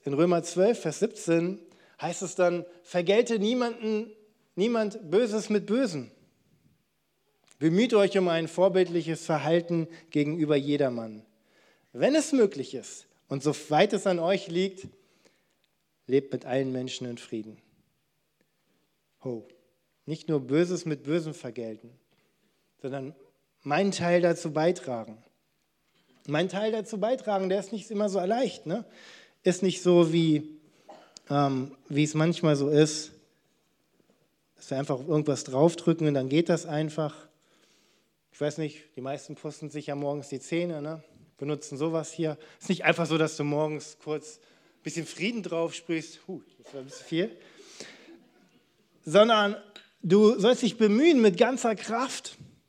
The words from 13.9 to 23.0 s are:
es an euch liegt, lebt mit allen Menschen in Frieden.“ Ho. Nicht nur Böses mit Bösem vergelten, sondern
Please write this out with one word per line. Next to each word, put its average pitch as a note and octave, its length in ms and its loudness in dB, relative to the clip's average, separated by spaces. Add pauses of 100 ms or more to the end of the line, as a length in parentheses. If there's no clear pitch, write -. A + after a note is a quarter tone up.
es G3 160 -2
an F3+ 100 0
euch F#3 300 -2
liegt, F#3 400 -4 (1200)
lebt C#3 240 0
mit B2+ 120 -8
allen C3 280 -2
Menschen B2+ 340 -8
in A#2+ 120 -10
Frieden.“ A2 400 -12 (1600)
Ho. A#2 240 -8 (600)
Nicht D3+ 220 -10
nur D3+ 120 0
Böses D#3+ 460 0
mit C#3 180 -6
Bösem D#3+ 300 -4
vergelten, A2+ 560 -12 (880)
sondern C3+ 340 -10 (480)